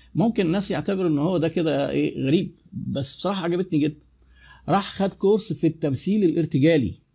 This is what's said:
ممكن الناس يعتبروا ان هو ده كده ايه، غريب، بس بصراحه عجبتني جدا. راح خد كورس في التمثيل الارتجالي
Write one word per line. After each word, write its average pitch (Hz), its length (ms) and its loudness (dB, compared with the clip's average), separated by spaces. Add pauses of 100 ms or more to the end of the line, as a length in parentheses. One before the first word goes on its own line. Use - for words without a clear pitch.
(160)
ممكن 208 300 2
الناس 190 260 0
يعتبروا 185 380 -2
ان 151 100 2
هو 175 180 0
ده 165 100 2
كده 160 420 0
ايه، 139 360 -2
غريب، 156 300 0 (180)
بس - 420 -6
بصراحه 190 280 -4
عجبتني 175 360 -2
جدا. 156 200 -2 (680)
راح 196 140 4
خد 196 300 -4
كورس 196 400 2
في - 140 0
التمثيل 165 560 0
الارتجالي 156 680 2 (220)